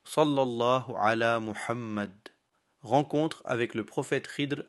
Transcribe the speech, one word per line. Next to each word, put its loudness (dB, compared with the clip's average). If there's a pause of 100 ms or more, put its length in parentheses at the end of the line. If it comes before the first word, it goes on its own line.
sallallahu 2
ala 4
Muhammad. -4 (720)
Rencontre 0
avec -2
le -2
prophète -4
Khidr -4